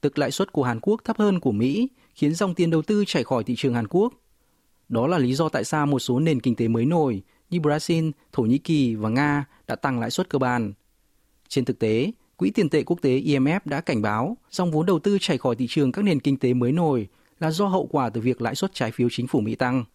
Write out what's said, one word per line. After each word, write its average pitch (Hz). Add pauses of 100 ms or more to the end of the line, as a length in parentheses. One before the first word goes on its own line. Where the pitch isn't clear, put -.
tức 143
lãi 131
suất -
của 147
Hàn 120
Quốc 214
thấp 220
hơn 202
của 127
Mỹ, 139 (260)
khiến 147
dòng 185
tiền 170
đầu 160
tư 208
chảy 135
khỏi 117
thị 123
trường 127
Hàn 113
Quốc. 208 (760)
Đó 117
là 175
lý 127
do 156
tại 120
sao 151
một 143
số 123
nền 160
kinh 120
tế 113
mới 117
nổi 143 (280)
như 175
Brazil, 156 (200)
Thổ 131
Nhĩ 117
Kỳ 139
và 107
Nga 143 (220)
đã 127
tăng 127
lãi 113
suất 185
cơ 147
bản. 123 (760)
Trên 127
thực 123
tế, 117 (240)
Quỹ 190
tiền 196
tệ 147
quốc 175
tế 131
I 143
M 131
F 165
đã 147
cảnh 127
báo 110 (140)
dòng 180
vốn 156
đầu 185
tư 202
chảy 147
khỏi 120
thị 127
trường 143
các 208
nền 165
kinh 139
tế 123
mới 123
nổi 147 (320)
là 160
do 180
hậu 185
quả 127
từ 110
việc 123
lãi 117
suất 196
trái 117
phiếu 120
chính 120
phủ 135
Mỹ 110
tăng. 123 (100)